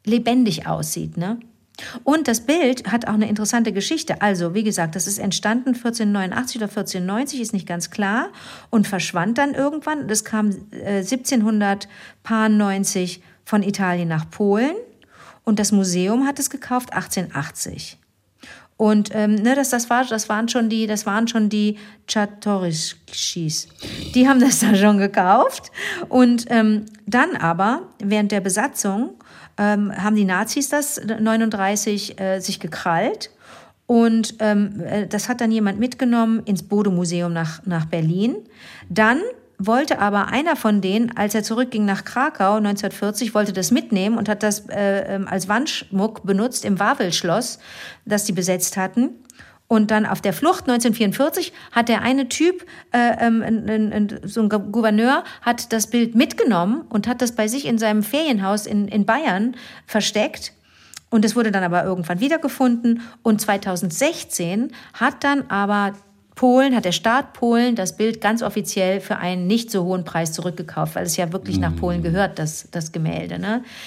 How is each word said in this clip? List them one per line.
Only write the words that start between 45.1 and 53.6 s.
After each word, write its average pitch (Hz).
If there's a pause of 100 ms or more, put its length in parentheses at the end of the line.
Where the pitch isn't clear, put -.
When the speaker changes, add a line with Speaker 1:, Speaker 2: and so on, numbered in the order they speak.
Speaker 1:
ähm, 190
als 185
Wandschmuck 214
benutzt 196
im 202
Wawelschloss, 202 (480)
das 208
die 208
besetzt 180
hatten. 196 (580)
Und 214
dann 214
auf -
der 196
Flucht 359
neunzehnhundertvierundvierzig 240 (180)
hat 233
der 226
eine 262
Typ, 349 (240)
äh, 240
ähm, 226
ein, 220